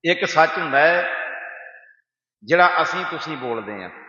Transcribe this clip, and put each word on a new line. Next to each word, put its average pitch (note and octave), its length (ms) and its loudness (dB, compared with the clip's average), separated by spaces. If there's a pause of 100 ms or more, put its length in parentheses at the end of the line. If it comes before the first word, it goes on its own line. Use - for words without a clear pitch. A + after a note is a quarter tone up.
(120)
ਇੱਕ F3+ 140 0
ਸੱਚ D#3+ 320 4
ਹੁੰਦਾ C#3+ 220 0
ਹੈ E3+ 340 2 (1300)
ਜਿਹੜਾ E3 380 4
ਅਸੀਂ F3 240 -4
ਤੁਸੀਂ D#3+ 320 -8
ਬੋਲਦੇ A2 460 -8
ਹਾਂ F2 60 -12 (200)